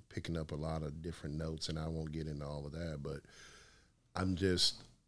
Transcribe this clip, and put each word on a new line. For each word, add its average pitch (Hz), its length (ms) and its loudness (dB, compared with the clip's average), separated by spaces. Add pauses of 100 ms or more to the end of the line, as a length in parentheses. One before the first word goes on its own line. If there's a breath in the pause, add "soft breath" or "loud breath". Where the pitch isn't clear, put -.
picking 82 300 -2
up 80 160 -2
a - 20 0
lot 78 280 0
of 76 180 -4
different 80 340 -4
notes, 80 320 -2
and 80 100 -2
I 78 120 -2
won't 80 240 -2
get 78 140 -2
into 73 180 -4
all 73 200 -4
of 71 60 -6
that, 80 320 -4
but 73 160 -4 (960 soft breath)
I'm 95 200 4
just, 90 400 6 (320)